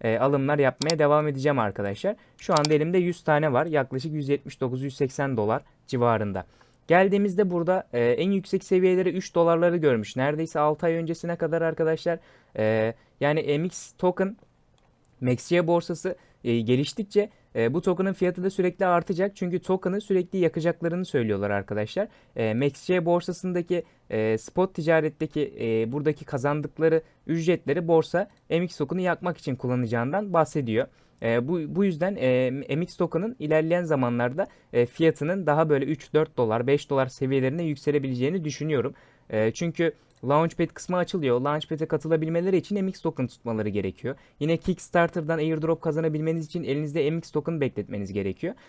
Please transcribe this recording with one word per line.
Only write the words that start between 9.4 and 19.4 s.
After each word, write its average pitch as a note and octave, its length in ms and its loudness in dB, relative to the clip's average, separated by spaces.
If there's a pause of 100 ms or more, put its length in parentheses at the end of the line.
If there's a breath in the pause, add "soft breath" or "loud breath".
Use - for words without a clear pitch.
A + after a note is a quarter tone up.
görmüş. C3 400 2
Neredeyse D3+ 440 -2
altı D3+ 260 2
ay E3 80 2
öncesine E3 420 -4
kadar E3 260 -2
arkadaşlar. D#3+ 560 0 (380 soft breath)
E, A2 380 0 (260 soft breath)
yani D3 380 0
M E3 80 -2
X - 320 -12
token, F#3+ 380 0 (840)
max B2 280 -2
C F3 180 2
borsası, E3+ 500 -2 (280 soft breath)
e, A#2 160 0
geliştikçe, D3 680 0 (260 soft breath)
e, A#2+ 180 2
bu F3 60 -2
token'ın F#3 320 0
fiyatı F3+ 300 -2
da F#3+ 80 -2
sürekli F#3 360 0
artacak. F3+ 500 0
Çünkü F3+ 220 -2